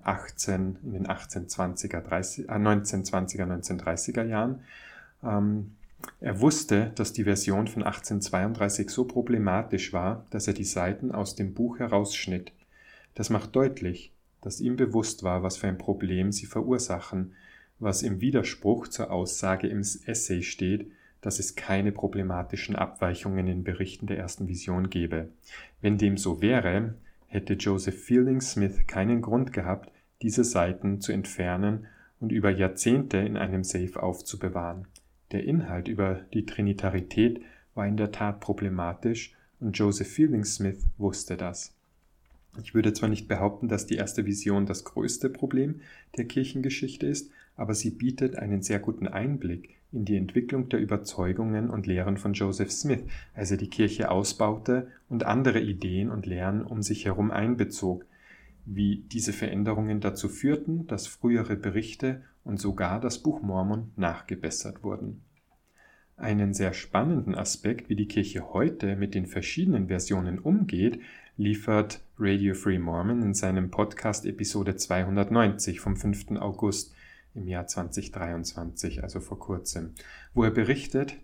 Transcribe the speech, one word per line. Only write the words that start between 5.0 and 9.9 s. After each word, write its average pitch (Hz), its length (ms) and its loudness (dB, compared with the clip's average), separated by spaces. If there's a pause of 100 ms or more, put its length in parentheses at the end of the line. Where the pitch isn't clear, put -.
ähm, 104 500 0 (460)
er 101 220 -2
wusste, 113 540 4
dass - 180 -2
die 110 120 0
Version 101 420 2
von 110 160 -2
achtzehnhundertzweiunddreißig 101 1040 0
so 123 160 0
problematisch 110 880 0